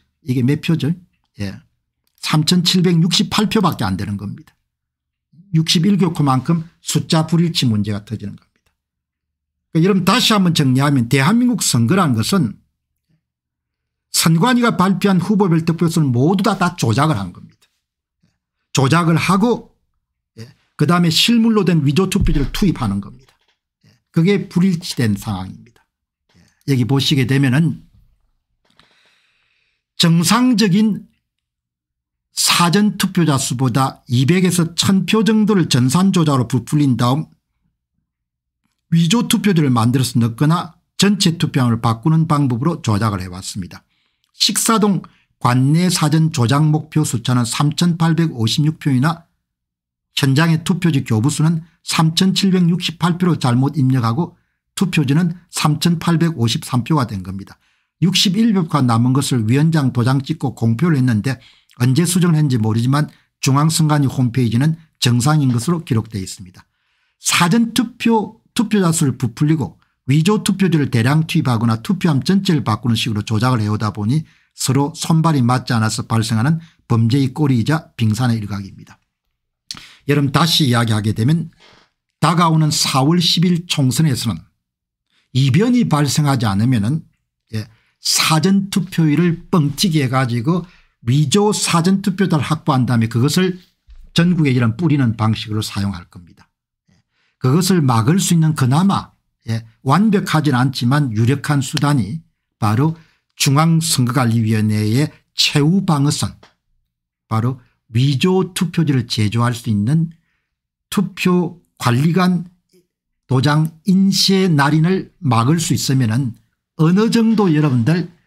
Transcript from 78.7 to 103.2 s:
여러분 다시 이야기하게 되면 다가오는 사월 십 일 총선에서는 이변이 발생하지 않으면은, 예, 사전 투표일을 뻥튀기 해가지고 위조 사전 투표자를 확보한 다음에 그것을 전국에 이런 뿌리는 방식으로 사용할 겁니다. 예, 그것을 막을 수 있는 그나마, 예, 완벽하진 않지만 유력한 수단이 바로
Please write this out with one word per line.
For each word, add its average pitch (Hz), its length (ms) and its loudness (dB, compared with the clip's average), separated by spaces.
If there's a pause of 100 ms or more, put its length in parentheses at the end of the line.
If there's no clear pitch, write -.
여러분 143 240 2
다시 160 360 2
이야기하게 113 460 0
되면 160 380 -2 (680)
다가오는 160 500 2
사월 151 480 0
십 165 240 0
일 180 240 0
총선에서는 127 720 -2 (960)
이변이 170 560 2
발생하지 143 560 0
않으면은, 113 600 0 (480)
예, 107 140 -8 (320)
사전 190 720 0
투표일을 165 800 0
뻥튀기 156 540 0
해가지고 131 640 -2 (360)
위조 151 500 2
사전 190 500 0
투표자를 175 420 0
확보한 139 420 -2
다음에 113 220 0
그것을 151 520 0 (540)
전국에 170 380 2
이런 120 260 0
뿌리는 147 400 0
방식으로 107 440 -2
사용할 98 440 -6
겁니다. - 440 -20 (420)
예, - 120 -20 (340)
그것을 175 440 2
막을 127 380 2
수 180 140 0
있는 156 220 2
그나마, 143 560 0 (380)
예, 113 160 -6 (180)
완벽하진 156 720 0
않지만 127 560 0
유력한 135 500 0
수단이 143 600 -2 (360)
바로 131 380 0 (400)